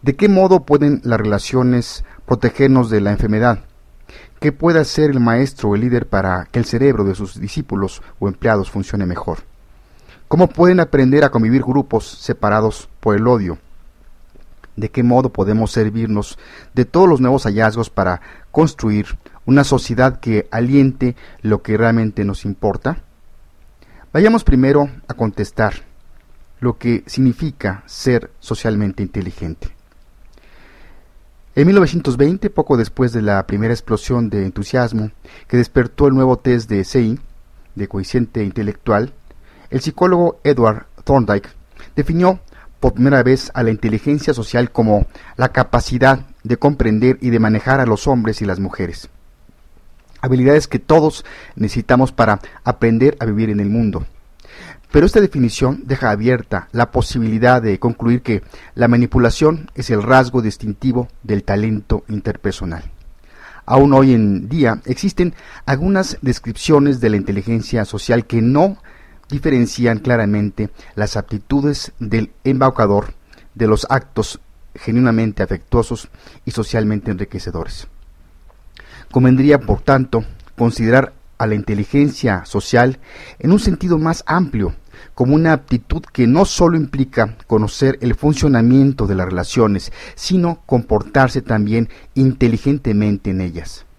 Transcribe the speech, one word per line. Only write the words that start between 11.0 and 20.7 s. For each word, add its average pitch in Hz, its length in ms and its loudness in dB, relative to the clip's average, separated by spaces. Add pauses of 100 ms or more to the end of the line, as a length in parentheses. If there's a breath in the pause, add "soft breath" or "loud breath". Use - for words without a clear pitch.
a 139 60 2
convivir 120 340 0
grupos 127 420 -2
separados 107 840 -4 (120)
por 107 160 0
el 110 100 0
odio? 98 320 0 (1200)
¿De 104 120 -6
qué - 140 -4
modo 123 280 2
podemos 107 420 -2
servirnos 107 680 -4 (360 loud breath)
de 123 100 2
todos 180 240 4
los 143 120 4
nuevos 131 220 2
hallazgos 110 480 0
para 90 300 -2 (320 loud breath)
construir 107 680 0 (280 loud breath)
una 139 180 4
sociedad 127 560 0
que 110 300 -2
aliente 127 680 0 (260 loud breath)